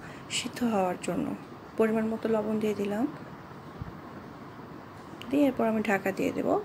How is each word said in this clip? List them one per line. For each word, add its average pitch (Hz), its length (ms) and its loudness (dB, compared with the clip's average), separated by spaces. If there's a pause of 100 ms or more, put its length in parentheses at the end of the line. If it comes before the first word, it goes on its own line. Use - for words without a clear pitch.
(300)
সিদ্ধ - 340 -2
হওয়ার 185 380 4
জন্য। 175 320 0 (420)
পরিমাণ 220 360 4
মতো 226 160 -2
লবণ 220 300 2
দিয়ে 214 160 4
দিলাম, 202 320 0 (2250)
দিয়ে 285 160 6
এরপর 247 200 4
আমি 220 160 2
ঢাকা 196 300 2
দিয়ে 190 200 0
দেব - 160 0 (160)